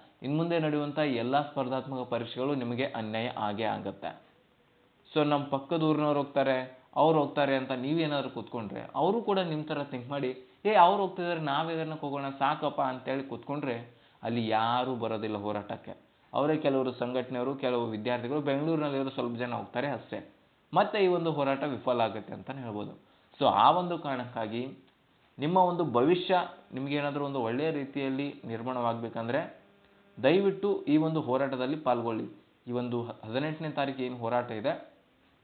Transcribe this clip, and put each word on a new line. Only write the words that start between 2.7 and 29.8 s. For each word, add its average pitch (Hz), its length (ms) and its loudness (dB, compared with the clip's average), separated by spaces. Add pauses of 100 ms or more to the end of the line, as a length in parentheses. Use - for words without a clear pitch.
ಅನ್ಯಾಯ 110 520 -4
ಆಗೇ 104 260 -2
ಆಗತ್ತೆ. 104 580 -6 (960)
So, 151 100 4
ನಮ್ಮ 147 200 2
ಪಕ್ಕದ 143 380 -2
ಊರಿನವ್ರು 151 360 4
ಹೋಗ್ತಾರೆ, 135 600 0 (180)
ಅವ್ರು 156 240 6
ಹೋಗ್ತಾರೆ 139 360 2
ಅಂತ 135 160 -2
ನೀವೇನಾದ್ರೂ 139 580 -2
ಕೂತ್ಕೊಂಡ್ರೆ, 113 640 -8
ಅವರು 190 280 2
ಕೂಡ 202 160 0
ನಿಮ್ 156 260 -2
ಥರ 151 180 -4
ಥಿಂಕ್ 131 260 -8
ಮಾಡಿ, 135 400 -4 (180)
"ಏ, 214 80 4
ಅವ್ರು 196 280 8
ಹೋಗ್ತಿದಾರೆ, 175 380 -2
ನಾವ್ 156 320 -2
ಎದನ್ನಕ್ಕೆ 156 340 -4
ಹೋಗೋಣ, 139 240 -4
ಸಾಕಪ್ಪ" 147 500 0
ಅಂತೇಳಿ 131 420 -2
ಕೂತ್ಕೊಂಡ್ರೆ 135 720 -6 (280)
ಅಲ್ಲಿ 113 260 0
ಯಾರೂ 120 460 2
ಬರೋದಿಲ್ಲ 110 420 -2
ಹೋರಾಟಕ್ಕೆ. 101 640 -6 (320)
ಅವರೇ 143 240 2
ಕೆಲವರು 135 360 2
ಸಂಘಟನೆಯವರು, 123 600 -2
ಕೆಲವು 123 360 0
ವಿದ್ಯಾರ್ಥಿಗಳು 120 500 -2
ಬೆಂಗಳೂರಿನಲ್ಲಿರೋ 143 720 0
ಸ್ವಲ್ಪ 120 280 -4
ಜನ 120 160 -4
ಹೋಗ್ತಾರೆ 120 360 -4
ಅಷ್ಟೇ, 110 440 -8 (400)
ಮತ್ತೆ 202 300 4
ಈ - 20 6
ಒಂದು 170 260 4
ಹೋರಾಟ 135 320 0
ವಿಫಲ 123 360 0
ಆಗುತ್ತೆ 110 340 -2
ಅಂತಾನೆ 135 280 -10
ಹೇಳ್ಬೋದು. 104 280 -6 (500)
So, 139 60 6
ಆ 107 240 10
ಒಂದು 175 280 2
ಕಾರಣಕ್ಕಾಗಿ 120 800 -4 (600)
ನಿಮ್ಮ 156 180 2
ಒಂದು 180 280 4
ಭವಿಷ್ಯ 165 640 4 (240)
ನಿಮ್ಗೇನಾದ್ರೂ 143 520 -2
ಒಂದು 135 180 -2
ಒಳ್ಳೆಯ 127 280 0
ರೀತಿಯಲ್ಲಿ 139 760 -4
ನಿರ್ಮಾಣವಾಗ್ಬೇಕಂದ್ರೆ 117 1160 -2 (640)